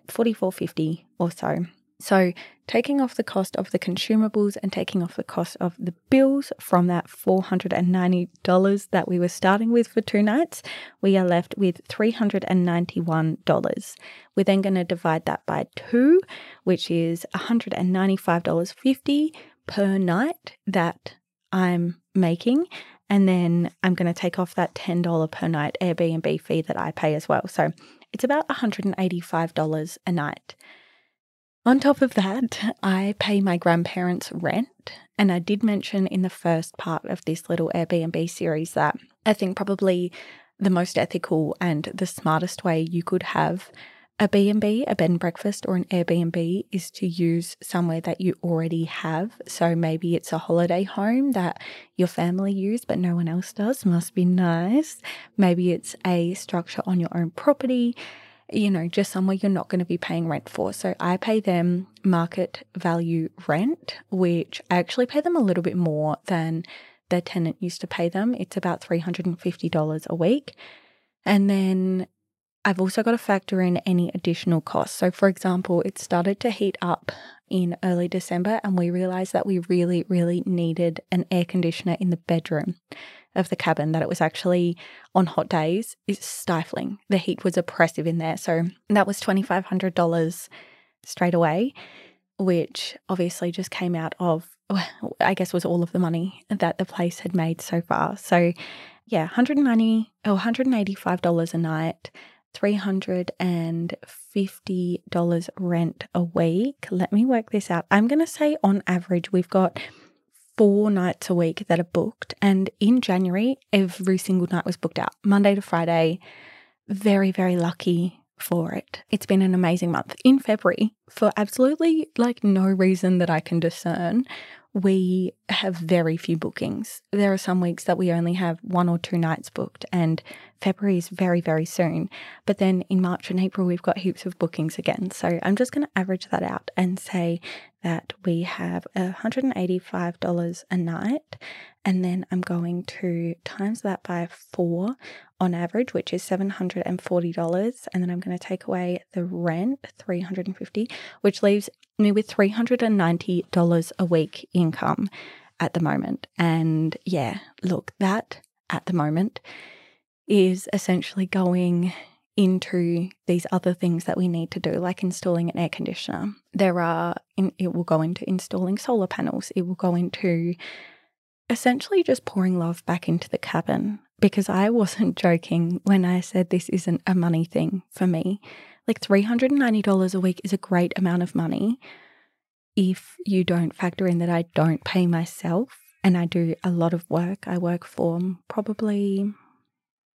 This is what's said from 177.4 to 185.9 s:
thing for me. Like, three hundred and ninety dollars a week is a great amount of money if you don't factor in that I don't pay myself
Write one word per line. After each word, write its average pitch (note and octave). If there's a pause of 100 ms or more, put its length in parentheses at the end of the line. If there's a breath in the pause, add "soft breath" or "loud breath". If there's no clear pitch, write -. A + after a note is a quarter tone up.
thing E3+
for -
me. F3+ (480 loud breath)
Like, A3+
three G3+
hundred A#3+
and C#4+
ninety A3+
dollars F#3+
a F#3+
week F#3
is F3+
a G3
great F3+
amount F3+
of F3+
money G3+ (960 loud breath)
if F#3
you F#3+
don't E3+
factor F#3
in F3
that E3+
I E3+ (120)
don't D#3
pay F3+
myself E3+ (260)